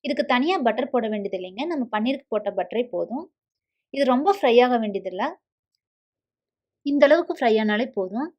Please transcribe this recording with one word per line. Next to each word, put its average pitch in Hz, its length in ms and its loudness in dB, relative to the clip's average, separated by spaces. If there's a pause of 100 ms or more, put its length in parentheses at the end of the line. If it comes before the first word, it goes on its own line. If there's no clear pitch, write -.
இதுக்கு 285 280 -2
தனியா 320 240 2 (100)
பட்டர் 247 260 -2
போட 220 200 -2
வேண்டியது 196 260 -6
இல்லைங்க, 190 320 -8
நம்ம 269 240 -4
பன்னீருக்கு 262 380 -2
போட்ட 208 260 -4
பட்டரே 233 240 -4 (100)
போதும். 214 320 -6 (720)
இது 277 160 2
ரொம்ப 311 260 2
ஃப்ரை 240 160 4 (120)
ஆக 247 180 2
வேண்டியதில்லை, 185 440 -6 (1600)
இந்த 285 180 6
அளவுக்கு 330 300 2
ஃப்ரை 226 140 4 (100)
ஆனாலே 214 240 0 (100)
போதும். 208 400 -4